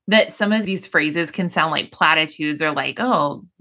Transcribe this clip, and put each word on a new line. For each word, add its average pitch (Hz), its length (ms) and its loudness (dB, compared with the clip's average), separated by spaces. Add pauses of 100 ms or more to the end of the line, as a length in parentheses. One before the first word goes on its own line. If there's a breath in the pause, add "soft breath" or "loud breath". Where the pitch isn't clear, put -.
that 214 240 4
some 208 180 -2
of 214 160 0
these 185 180 -4
phrases 160 460 -2
can 180 180 -4
sound 160 220 0
like 143 220 -4
platitudes 156 680 0
or 156 120 0
like, 135 260 -4
"Oh, 160 460 0 (160)